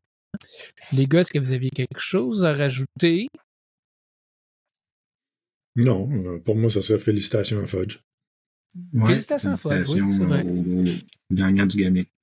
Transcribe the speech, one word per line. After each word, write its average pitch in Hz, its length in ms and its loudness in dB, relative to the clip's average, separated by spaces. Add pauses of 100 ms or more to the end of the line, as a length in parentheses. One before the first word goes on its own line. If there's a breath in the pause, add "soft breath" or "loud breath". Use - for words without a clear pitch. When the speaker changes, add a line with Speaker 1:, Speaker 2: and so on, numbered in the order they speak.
(920 loud breath)
Speaker 1:
Les 135 160 2
gars, 156 140 4
est-ce 180 100 0
que 147 80 0
vous 131 140 -2
aviez 127 160 -2
quelque - 320 -6
chose 214 420 -2
à 160 80 4
rajouter ? 147 760 0 (2500)
Speaker 2:
Non, 120 340 2
euh, 90 320 -4
pour 107 140 0
moi, 113 120 2
ça 104 120 -2
serait 104 180 0
félicitations 104 640 -2
à - 40 -6
Fudge. 95 320 -6 (920)
Speaker 3:
Ouais, 117 140 2
Speaker 1:
Félicitations 214 460 2
à - 60 -4
Fudge, - 320 -2
oui, 170 100 2
Speaker 3:
félicitations 202 140 2
Speaker 1:
c'est 196 120 2
vrai. 151 180 2
Speaker 3:
au, 175 380 -2
au - 540 -4
gagnant 98 320 2
du 95 100 -2
Gamic. 92 320 2 (140)